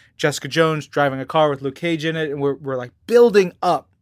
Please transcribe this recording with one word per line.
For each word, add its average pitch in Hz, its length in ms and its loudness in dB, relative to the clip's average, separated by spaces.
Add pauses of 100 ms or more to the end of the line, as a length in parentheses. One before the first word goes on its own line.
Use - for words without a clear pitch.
(180)
Jessica 147 300 -4
Jones 156 400 -2
driving 139 320 -2
a 135 60 -10
car 156 240 2
with 135 120 -6
Luke 139 140 -8
Cage 165 300 -4
in 160 100 -4
it, 160 160 -4
and 143 100 -8
we're, 139 140 -2
we're, 135 220 -8
like, 123 140 -12 (160)
building 208 540 4
up. 170 260 -2 (140)